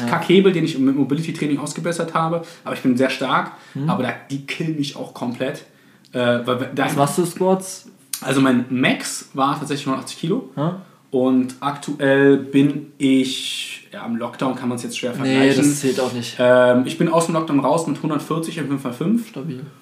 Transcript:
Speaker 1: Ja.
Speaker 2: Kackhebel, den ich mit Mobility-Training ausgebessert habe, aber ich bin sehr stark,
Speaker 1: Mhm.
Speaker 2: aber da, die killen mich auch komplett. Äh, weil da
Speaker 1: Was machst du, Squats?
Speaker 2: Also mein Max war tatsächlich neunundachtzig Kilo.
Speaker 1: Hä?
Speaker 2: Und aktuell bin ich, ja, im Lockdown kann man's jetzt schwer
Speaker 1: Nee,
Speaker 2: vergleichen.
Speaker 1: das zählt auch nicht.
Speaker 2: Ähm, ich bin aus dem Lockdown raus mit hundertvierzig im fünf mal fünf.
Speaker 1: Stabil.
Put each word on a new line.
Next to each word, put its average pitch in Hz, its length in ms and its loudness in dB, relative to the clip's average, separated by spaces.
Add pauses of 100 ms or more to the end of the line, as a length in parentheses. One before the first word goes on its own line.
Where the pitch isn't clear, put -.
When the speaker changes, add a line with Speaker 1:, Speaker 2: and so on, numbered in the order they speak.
Speaker 1:
Ja. 120 60 -4
Speaker 2:
Kackhebel, 180 440 4
den 165 140 0
ich 135 140 -4
mit 135 180 2
Mobility-Training 147 600 -2
ausgebessert 165 560 -4
habe, 165 260 0 (240)
aber 127 100 -6
ich - 60 -10
bin 127 160 2
sehr 131 140 4
stark, 143 400 -2 (240)
Speaker 1:
Mhm. 143 160 -4
Speaker 2:
aber 190 120 0
da, 117 100 -2 (180)
die 139 160 -10
killen 160 300 -4
mich 143 200 -4
auch 127 160 -12
komplett. 127 540 -6 (480)
Äh, 127 40 -2 (280)
weil 127 280 -2
da 135 120 -2
Speaker 1:
Was - 100 -2
machst - 220 2
du, 175 80 2
Squats? 190 600 -2 (340)
Speaker 2:
Also 139 180 0
mein 123 300 4
Max - 640 -2
war 143 240 0
tatsächlich 147 280 -6
neunundachtzig 131 320 -6
Kilo. 196 360 -4
Speaker 1:
Hä? 151 160 -2 (400)
Speaker 2:
Und 127 500 2
aktuell 139 800 4
bin 143 580 0
ich, - 960 -2
ja, 104 140 -12
im 117 100 -4
Lockdown 120 380 -4
kann 123 160 -4
man's 120 140 -6
jetzt 120 140 -8
schwer 120 120 -4
Speaker 1:
Nee, 117 60 -8 (200)
Speaker 2:
vergleichen. 135 280 6
Speaker 1:
das 143 160 2
zählt 131 200 0
auch 123 140 -2
nicht. 120 240 -8
Speaker 2:
Ähm, 123 480 6
ich - 100 -6
bin 165 140 2
aus 165 160 4
dem 165 80 -2
Lockdown 160 260 0
raus 143 260 2
mit 143 160 -4
hundertvierzig 160 540 -4
im 143 120 -6
fünf 139 160 -4
mal 120 100 -6
fünf. 220 340 -2
Speaker 1:
Stabil. 135 320 -10 (220)